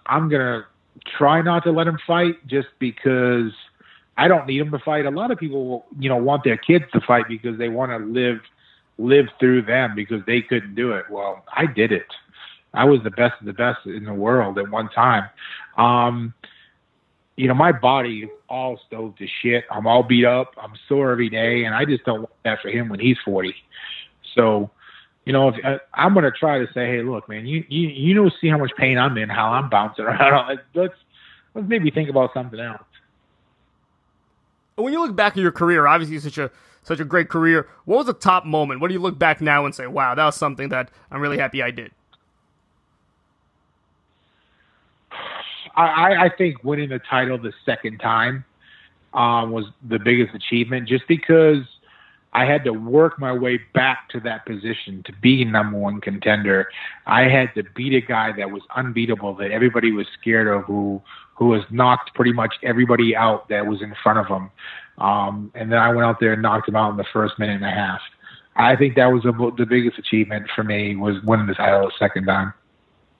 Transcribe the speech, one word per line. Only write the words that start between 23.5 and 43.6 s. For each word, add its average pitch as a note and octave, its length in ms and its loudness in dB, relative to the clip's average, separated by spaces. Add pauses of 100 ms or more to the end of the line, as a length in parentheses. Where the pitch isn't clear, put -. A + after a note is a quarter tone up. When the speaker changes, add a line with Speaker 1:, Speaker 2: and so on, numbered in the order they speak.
Speaker 1:
So, G#2+ 380 2 (520)
you C3 100 -4
know, C3+ 160 4
if, A#2 140 0
I, C3+ 160 -2 (140)
I'm F#3+ 220 4
gonna D3+ 160 4
try D3 260 0
to B2 160 -2
say, B2 140 -4
"Hey, A#2+ 160 -2
look, A#2+ 260 -8
man, A2 160 -12
you, D#3 240 -6
you, D#3 200 -2
you D3 260 2
know, G3+ 160 4 (100)
see E3 60 2
how D#3 100 4
much C#3 180 -2
pain C3 220 2
I'm B2+ 220 2
in, G#2+ 100 -4
how A2 220 0
I'm C3 180 0
bouncing D3+ 360 0
<laughs> - 0 -
around. C3+ 540 2 (140)
Let's, F3+ 220 -2 (580)
let's G#3 140 -8
maybe F#3+ 240 0
think D#3 180 -2
about C3 240 0
something A#2+ 260 -10
else." A2+ 220 -12 (1900)
Speaker 2:
When B3 160 -4
you D#4+ 140 -2
look G#3+ 100 -6
back G#3 180 2
at F#3+ 80 -4
your F3 100 2
career, E3+ 340 2
obviously D#3 320 2
such D3 220 -10
a, C3+ 100 -6 (320)
such D#3+ 180 -6
a D#3 60 -6
great E3 240 0
career, E3 400 0 (160)
what A3+ 120 2
was C#4 100 -2
the B3 60 -2
top F#3 320 0
moment? D3 360 -2
What F3 60 0
do F#3 80 -4
you F3+ 40 -6
look F3 200 -4
back D#3+ 220 2
now D3 240 2
and C3+ 100 -8
say, B2+ 100 -12
"Wow, B2+ 300 -2
that D#3 100 2
was D3 100 2
something C#3 340 -6
that B2+ 200 -4 (220)
I'm C#3 100 -8
really D3 160 -4
happy C3+ 240 -4
I B2 80 -4
did"? A#2+ 220 -12 (3750)